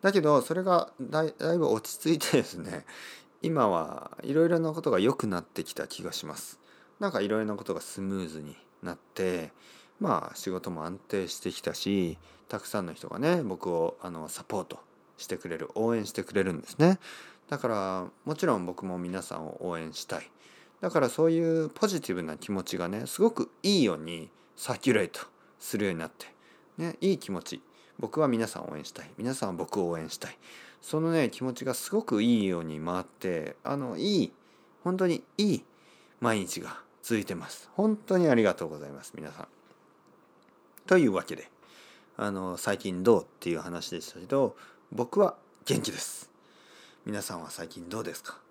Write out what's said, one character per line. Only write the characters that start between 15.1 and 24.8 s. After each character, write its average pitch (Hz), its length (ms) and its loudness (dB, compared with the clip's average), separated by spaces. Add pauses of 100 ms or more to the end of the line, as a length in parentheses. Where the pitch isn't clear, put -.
し - 100 -14
て 92 100 -4
く - 120 -10
れ 82 100 -6
る、 - 160 -8
応 113 220 2
援 107 100 -2
し - 60 -10
て 98 100 -4
く - 120 -10
れ 98 100 4
る 92 80 0
ん 80 80 -4
で - 80 -14
す - 100 -16
ね。 180 220 8 (480)
だ 143 100 -4
か 127 100 -2
ら、 95 420 0 (140)
も 151 120 -2
ち 190 100 0
ろ 127 100 6
ん 90 100 -2
僕 87 200 -6
も 90 120 -4
皆 90 240 -4
さ - 160 -8
ん 80 80 -8
を - 200 -8
応 85 120 -2
援 80 160 -8
し - 100 -8
た 87 160 -6
い。 - 100 -18 (500)
だ 185 100 -2
か 165 100 4
ら、 127 80 4
そ 156 180 2
う 165 60 6
い 165 320 2
う 151 60 -6
ポ - 180 0
ジ 185 140 0
テ - 100 -4
ィ - 20 0
ブ 87 80 -4
な 78 140 -6
気 - 160 -6
持 95 100 -2
ち - 160 -6
が 87 100 -2
ね、 107 180 -6
す - 140 -4
ご 226 120 6
く - 180 -2 (140)
い 196 160 6
い 135 40 8
よ 95 100 4
う 78 40 -6
に 82 320 -10 (260)
サ - 180 -4
ー - 60 -10